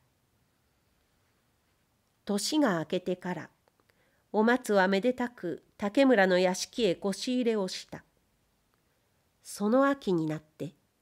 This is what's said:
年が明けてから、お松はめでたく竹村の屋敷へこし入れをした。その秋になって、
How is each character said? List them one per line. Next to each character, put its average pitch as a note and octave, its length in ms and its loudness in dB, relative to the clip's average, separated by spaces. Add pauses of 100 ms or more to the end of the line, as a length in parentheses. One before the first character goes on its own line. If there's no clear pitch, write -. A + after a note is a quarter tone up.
(2250)
年 G3+ 340 -2
が G#3+ 200 2
明 D#3 80 -6
け F3+ 140 -4
て F3+ 160 -4
か F3+ 180 -8
ら、 C#3 160 -14 (840)
お G#3 100 2
松 A#3+ 300 0
は F#3+ 160 4
め G3 120 2
で B3 120 0
た B3 160 -4
く - 340 -10 (140)
竹 G#3 280 2
村 G#3+ 220 6
の F3+ 140 4
屋 F#3 160 2
敷 - 280 -6
へ E3+ 120 2
こ G3 160 -4
し B3+ 240 -6
入 B3 80 0
れ A3+ 100 0
を F#3+ 140 -2
し - 200 -12
た。 D#3+ 140 -16 (1400)
そ - 240 -6
の C4+ 200 4
秋 C4+ 240 -2
に D#3+ 140 0
な D#3 120 -4
っ - 20 -14
て、 - 340 -14 (280)